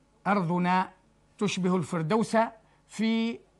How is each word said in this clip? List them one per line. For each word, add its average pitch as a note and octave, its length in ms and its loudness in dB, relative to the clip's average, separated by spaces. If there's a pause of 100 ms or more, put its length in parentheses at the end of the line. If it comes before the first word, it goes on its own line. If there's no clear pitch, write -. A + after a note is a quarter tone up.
(260)
أرضنا F3+ 640 0 (480)
تشبه F#3+ 380 0
الفردوس F3+ 600 0 (520)
في A3+ 500 -2 (220)